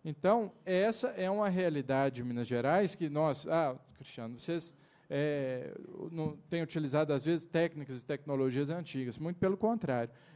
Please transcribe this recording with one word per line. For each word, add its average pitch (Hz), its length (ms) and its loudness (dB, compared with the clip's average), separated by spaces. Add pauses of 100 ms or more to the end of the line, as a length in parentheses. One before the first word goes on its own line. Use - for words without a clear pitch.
Então, 196 480 2 (120)
essa 202 440 2
é 185 200 -2
uma 202 200 0
realidade 139 680 2
de 123 80 -4
Minas 120 220 -2
Gerais 143 480 2
que 165 140 -2
nós, 151 400 0
ah, 156 280 2 (180)
Cristiano, 117 440 -10
vocês, 165 340 -4 (380)
é, 139 640 -2 (360)
não 156 240 -4 (120)
têm 170 140 -2
utilizado, 151 500 0
às 139 120 2
vezes, 165 200 2
técnicas 147 560 -2
e 117 40 -18
tecnologias 139 680 0
antigas. 135 480 -4
Muito 175 200 -6
pelo 190 180 2
contrário. 156 560 0 (240)